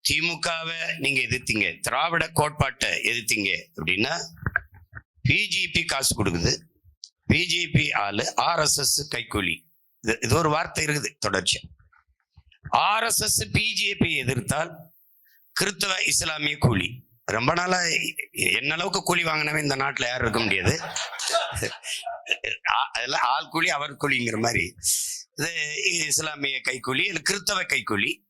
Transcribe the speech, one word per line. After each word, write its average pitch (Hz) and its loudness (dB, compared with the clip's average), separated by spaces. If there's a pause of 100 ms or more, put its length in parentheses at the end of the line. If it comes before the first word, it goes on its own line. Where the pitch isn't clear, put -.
(100)
திமுகவை 165 -2
நீங்க 139 0
எதிர்த்தீங்க, 110 0
திராவிட 160 0
கோட்பாட்டை 147 0
எதிர்த்தீங்க 104 0
அப்படின்னா, 107 0 (1040)
பி 196 4
ஜே 180 0
பி 170 2
காசு 135 0
கொடுக்குது, 87 2 (680)
பி 170 0
ஜே 170 0
பி 151 2
ஆளு, 104 0
ஆர் 156 2
எஸ் 151 4
எஸ் 147 0
கைக்கூலி. 98 -2 (360)
இது, 110 0
இது 117 2
ஒரு 160 4
வார்த்தை 156 0
இருக்குது 147 -2 (120)
தொடர்ச்சியா. 95 2 (1040)
ஆர் 202 4
எஸ் 226 0
எஸ் 214 0
பி 214 2
ஜே 196 0
பி 160 2
எதிர்த்தால் 131 0 (760)
கிறிஸ்தவ 190 0
இஸ்லாமிய 151 0
கூலி. 117 2 (220)
ரொம்ப 117 2
நாளா 180 2 (500)
என்ன 123 0
அளவுக்கு 180 -2
கூலி 170 2
வாங்கினவன் 151 0
இந்த 139 0
நாட்டுல 135 0
யாரும் 123 -2
இருக்க 113 2
முடியாது. 98 2 (1900)
ஆ, 120 0
அதெல்லாம் 123 -4
ஆள் 143 -2
கூலி 165 0
அவர் 143 -4
கூலிங்கிற 120 -2
மாதிரி. 107 -2 (640)
இது 151 -4 (300)
இஸ்லாமிய 143 -2
கைக்கூலி, 127 -2
இல்ல 185 -4
கிறிஸ்தவ 196 0
கைக்கூலி. 113 0